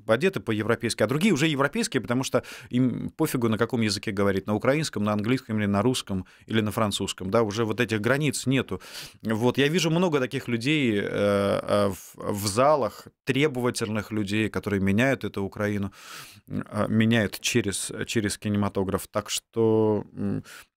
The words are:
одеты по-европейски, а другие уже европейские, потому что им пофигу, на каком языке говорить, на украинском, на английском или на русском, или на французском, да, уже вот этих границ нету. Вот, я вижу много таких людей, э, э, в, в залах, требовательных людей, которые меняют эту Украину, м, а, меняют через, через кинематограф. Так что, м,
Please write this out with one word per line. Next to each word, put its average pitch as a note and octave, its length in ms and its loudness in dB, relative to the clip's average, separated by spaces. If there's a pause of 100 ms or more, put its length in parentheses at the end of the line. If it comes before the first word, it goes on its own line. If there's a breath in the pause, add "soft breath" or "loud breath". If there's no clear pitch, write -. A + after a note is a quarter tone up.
одеты C3+ 320 2
по-европейски, A2 640 0
а G#2 40 6
другие D#3+ 260 4
уже C#3+ 140 4
европейские, C#3+ 540 0
потому B2 220 0
что B2 200 0 (260 loud breath)
им A2+ 480 0
пофигу, B2+ 320 0
на A2 80 0
каком A#2 240 0
языке G#2+ 300 -2
говорить, G2 360 0
на G#2+ 80 0
украинском, B2+ 480 -2
на G#2+ 100 0
английском G#2+ 460 -2
или G#2 80 0
на G2+ 160 2
русском, G#2 420 -2 (220 soft breath)
или A2 140 2
на G#2 100 0
французском, G2 600 -4
да, A#2 120 4
уже G#2+ 220 -2
вот G#2+ 160 0
этих A2 200 0
границ C3+ 460 0
нету. A#2+ 340 0 (420 loud breath)
Вот, A2 360 0
я C#3 100 4
вижу E3 220 0
много E3 300 2
таких B2+ 260 -4
людей, B2 540 0
э, - 20 0
э, G2+ 880 2
в, - 260 -10 (180)
в G2+ 140 -4
залах, B2 600 2 (180)
требовательных B2 880 -2
людей, G#2+ 380 0
которые G2+ 320 -2
меняют A2 420 2
эту G2 200 -4
Украину, G2+ 480 -2 (580 loud breath)
м, G2+ 200 -6
а, G#2 180 -2
меняют A2 540 4
через, - 500 -2 (160)
через G#2 300 0
кинематограф. G2+ 760 -2
Так G#2 180 -4
что, A2 760 2 (100)
м, G2+ 280 -4 (340 loud breath)